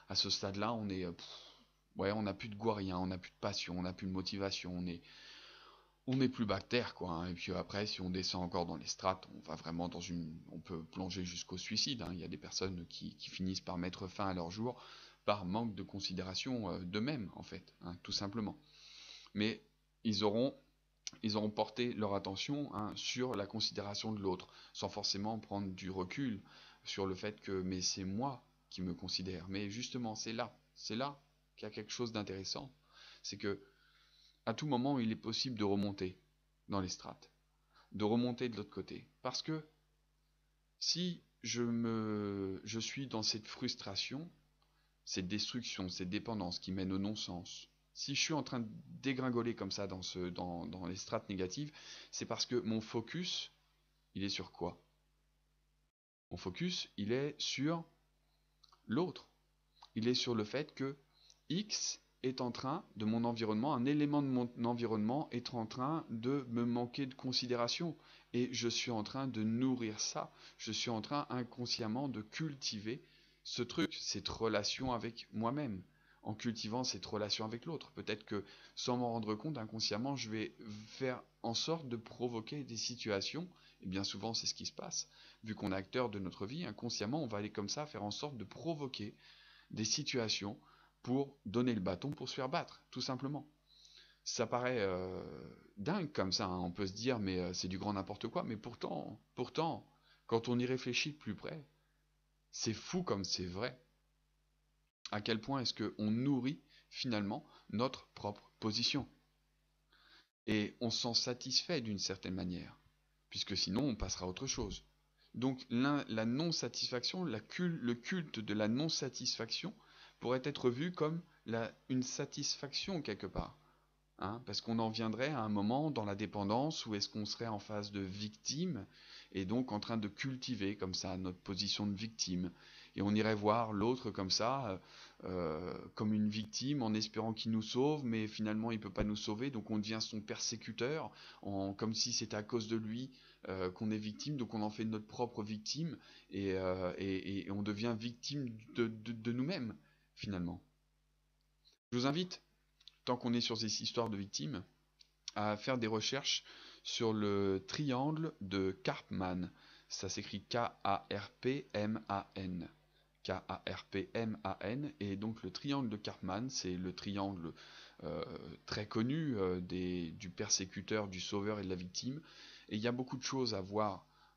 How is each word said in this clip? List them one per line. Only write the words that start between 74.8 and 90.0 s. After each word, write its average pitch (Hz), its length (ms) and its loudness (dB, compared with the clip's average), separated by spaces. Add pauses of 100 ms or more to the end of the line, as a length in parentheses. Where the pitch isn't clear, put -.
avec 117 440 -4
moi-même, 113 480 0 (400)
en 107 120 -4
cultivant 113 500 0
cette 110 220 -2
relation 107 380 0
avec 117 220 -4
l'autre. - 260 -6
Peut-être 104 320 -4
que, 104 200 -2 (300)
sans 123 220 2
m'en 123 160 2
rendre 107 220 0
compte, 131 240 -2
inconsciemment, 110 580 0
je 117 140 -4
vais 107 240 -2 (320)
faire 127 360 -2 (200)
en 117 120 0
sorte 156 340 0
de 120 80 0
provoquer 120 680 -4
des 120 120 -8
situations, 113 720 0 (320)
et - 60 -12
bien 95 180 0
souvent 107 300 -2
c'est - 120 -2
ce - 80 2
qui - 120 -8
se - 60 -4
passe. - 360 -4 (360)
Vu 110 100 -4
qu'on 98 180 -2
est 95 40 0
acteur 113 340 0
de 104 80 -4
notre 95 280 -4
vie, 151 180 -4
inconsciemment, 113 580 -2
on 139 40 0
va 107 120 -2
aller 104 120 -2
comme 104 180 -2
ça 147 180 -2
faire 107 160 -6
en 104 80 0
sorte 143 260 -4
de 104 80 -8
provoquer 143 720 -4 (540)
des 107 140 0
situations 110 720 0 (440)